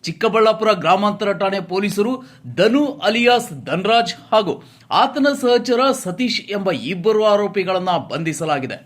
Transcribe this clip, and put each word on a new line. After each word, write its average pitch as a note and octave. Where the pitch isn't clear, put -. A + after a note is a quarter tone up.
ಚಿಕ್ಕಬಳ್ಳಾಪುರ A3
ಗ್ರಾಮಾಂತರ G3+
ಠಾಣೆ G3
ಪೊಲೀಸರು G3+
ಧನು A3+
ಅಲಿಯಾಸ್ A#3
ಧನ್ರಾಜ್ G#3
ಹಾಗೂ G#3
ಆತನ C4
ಸಹಚರ B3
ಸತೀಶ್ A#3
ಎಂಬ G3
ಇಬ್ಬರು F3+
ಆರೋಪಿಗಳನ್ನ F#3+
ಬಂಧಿಸಲಾಗಿದೆ. D3